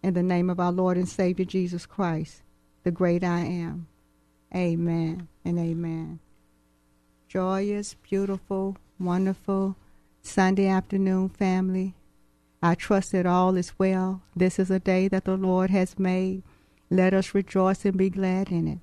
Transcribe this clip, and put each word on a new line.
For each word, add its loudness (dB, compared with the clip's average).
In 0
the 2
name 2
of -4
our 0
Lord 2
and 0
Savior -2
Jesus -4
Christ, -6
the 0
great 2
I 0
am. -6
Amen -2
and -2
amen. -4
Joyous, -2
beautiful, -4
wonderful -2
Sunday 2
afternoon, 0
family. 0
I 4
trust 0
that 2
all 4
is -4
well. 0
This 2
is 0
a 2
day 2
that 0
the 0
Lord 2
has 0
made. 0
Let 4
us 0
rejoice 0
and 0
be 2
glad -2
in 0
it. -6